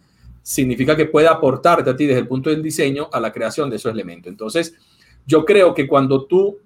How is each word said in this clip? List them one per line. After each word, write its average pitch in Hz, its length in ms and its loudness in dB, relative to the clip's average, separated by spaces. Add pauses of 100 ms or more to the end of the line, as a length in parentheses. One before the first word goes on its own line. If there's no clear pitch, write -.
(420)
Significa 131 540 -2
que 156 100 2
puede 151 220 4
aportarte 147 640 2
a 127 60 -2
ti 147 100 0
desde 127 140 2
el 110 60 -6
punto 131 240 -4
del 156 120 -2
diseño 151 500 -4
a 127 80 -4
la 110 100 -4
creación 113 400 -6
de 110 60 -6
esos 110 160 -6
elementos. 90 380 -12
Entonces, 110 440 -6 (520)
yo 151 180 2
creo 190 300 4
que 139 120 -2
cuando 135 380 2
tú, 196 420 0